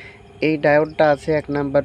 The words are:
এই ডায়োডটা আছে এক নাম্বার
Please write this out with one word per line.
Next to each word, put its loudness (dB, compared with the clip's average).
এই 0
ডায়োডটা 2
আছে -2
এক -4
নাম্বার -2